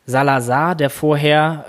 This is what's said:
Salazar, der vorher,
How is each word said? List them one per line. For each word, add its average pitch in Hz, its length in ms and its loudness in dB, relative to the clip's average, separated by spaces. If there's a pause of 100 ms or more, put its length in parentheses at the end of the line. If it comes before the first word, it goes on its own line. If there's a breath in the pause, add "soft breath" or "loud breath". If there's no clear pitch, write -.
Salazar, 135 680 0
der 147 140 0
vorher, 151 800 0